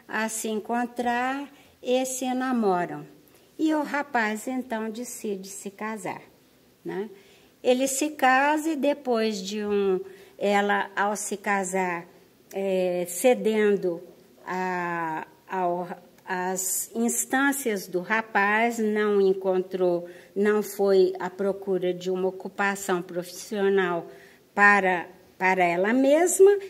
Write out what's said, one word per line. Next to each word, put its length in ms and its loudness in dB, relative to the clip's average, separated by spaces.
a 220 -4
se 200 -6
encontrar 1000 -4
e 220 0
se 200 -6
enamoram. 800 0
E 160 2
o 80 0
rapaz, 640 -4
então, 440 -6
decide 580 -10
se 220 -12
casar, 520 -10
né? 260 -6
Ele 260 2
se 220 -2
casa 600 2
e 60 -4
depois 640 0
de 220 -6
um, 360 2
ela, 560 0
ao 220 0
se 200 -6
casar, 680 -2
é, 560 0
cedendo 920 2
a, 800 -4
ao, 400 -2
às 680 -4
instâncias 960 -2
do 120 -2
rapaz, 800 0
não 420 2
encontrou, 880 2
não 260 4
foi 560 4
à 100 -6
procura 640 -2
de 200 -4
uma 160 0
ocupação 760 -4
profissional 1040 -2
para, 540 6
para 280 2
ela 280 2
mesma, 640 6